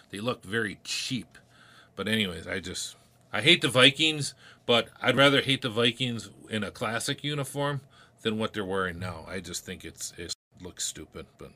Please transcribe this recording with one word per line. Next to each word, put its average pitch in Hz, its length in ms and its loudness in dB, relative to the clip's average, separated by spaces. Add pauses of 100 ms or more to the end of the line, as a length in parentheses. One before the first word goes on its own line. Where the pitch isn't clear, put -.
They 95 100 -10
look 113 240 -4
very 101 400 -2
cheap. - 540 -6 (580)
But 98 140 -4
anyways, 92 360 0
I 92 140 -4
just, 90 380 -8 (340)
I - 80 0
hate 165 220 6
the 143 80 2
Vikings, 139 640 4 (320)
but 117 240 4 (120)
I'd 120 140 2
rather 139 240 8
hate 135 220 0
the 127 80 -2
Vikings 120 600 0 (200)
in 107 160 -2
a 87 60 -6
classic 117 520 -4
uniform 143 560 -2 (420)
than 110 160 0
what 110 140 -2
they're 101 140 -4
wearing 92 340 -2
now. 85 300 -8
I 90 100 -6
just 87 260 -10
think 90 200 -12
it's, - 320 -10
it 87 180 -10 (240)
looks 90 240 -10
stupid, - 440 -10 (100)
but 71 180 -16